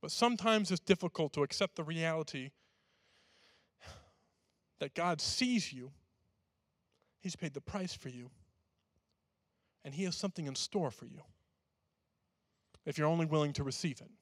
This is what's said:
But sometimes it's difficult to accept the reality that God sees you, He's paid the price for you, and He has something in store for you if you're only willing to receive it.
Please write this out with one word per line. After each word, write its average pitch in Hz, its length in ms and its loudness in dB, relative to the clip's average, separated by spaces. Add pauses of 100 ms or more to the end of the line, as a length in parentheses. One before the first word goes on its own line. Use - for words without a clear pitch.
But 156 80 -6
sometimes 220 600 4
it's 180 100 0
difficult 170 540 2
to 147 80 2
accept - 340 0
the 165 80 -4
reality 160 680 -2 (2250)
that 143 160 -6
God 170 260 0
sees 247 540 2
you, 127 160 -12 (1300)
He's 180 160 -6
paid 151 160 -6
the 139 80 -8
price 185 320 -6
for - 160 -12
you, 123 220 -12 (1500)
and 139 80 -10
He 170 120 -2
has 180 120 0
something 180 300 -2
in 135 80 -4
store 160 360 0
for - 140 -16
you - 160 -16 (1700)
if 147 100 -4
you're 151 100 4
only 165 200 4
willing 151 260 4
to - 100 -2
receive 139 380 -2
it. - 100 -18 (120)